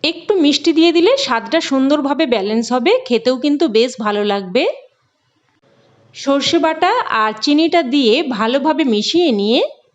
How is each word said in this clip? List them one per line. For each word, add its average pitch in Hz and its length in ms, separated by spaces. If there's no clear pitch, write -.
একটু 330 280
মিষ্টি 294 360
দিয়ে 339 180
দিলে 349 160
স্বাদটা 226 340
সুন্দরভাবে 277 560
ব্যালেন্স 226 480
হবে, 254 180
খেতেও 254 380
কিন্তু 294 200
বেশ 240 140
ভালো 208 180
লাগবে। 202 320
সর্ষে 277 440
বাটা 320 340
আর 214 100
চিনিটা 311 360
দিয়ে 240 200
ভালোভাবে 269 480
মিশিয়ে 262 460
নিয়ে 226 200